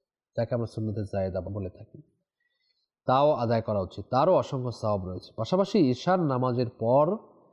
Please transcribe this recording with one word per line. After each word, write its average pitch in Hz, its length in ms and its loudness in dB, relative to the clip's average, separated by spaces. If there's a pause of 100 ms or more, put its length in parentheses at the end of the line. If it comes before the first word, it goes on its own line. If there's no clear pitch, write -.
(380)
যাকে 117 180 -2
আমরা 117 120 -2
সুন্নতে 107 360 -4
জায়েদা 95 380 -4
বলে 95 280 -8
থাকি। - 320 -20 (1040)
তাও 139 260 4
আদায় 117 300 0
করা 104 200 -2
উচিত, 92 300 -8
তারও 151 220 4
অসংখ্য 127 380 0
সওয়াব 104 340 -2
রয়েছে। 90 320 -12
পাশাপাশি 185 420 0
ঈশার 156 400 2
নামাজের 127 500 0
পর 143 480 2 (360)